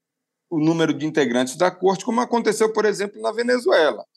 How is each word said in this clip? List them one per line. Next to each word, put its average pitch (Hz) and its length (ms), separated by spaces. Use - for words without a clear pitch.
o 165 120
número 160 340
de 139 140
integrantes 127 500
da 180 140
corte, 185 340
como 233 160
aconteceu, 220 500
por 214 140
exemplo, 202 340
na 220 120
Venezuela. 240 760